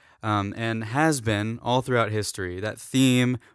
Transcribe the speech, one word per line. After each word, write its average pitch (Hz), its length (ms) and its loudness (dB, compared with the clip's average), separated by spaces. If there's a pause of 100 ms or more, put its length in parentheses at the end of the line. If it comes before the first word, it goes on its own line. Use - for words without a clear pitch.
(220)
um, 104 340 0
and 113 280 -4
has 143 360 2
been 110 420 -2
all 123 200 2
throughout 120 280 2
history. 98 480 -4
That 104 220 -8
theme 127 560 4 (180)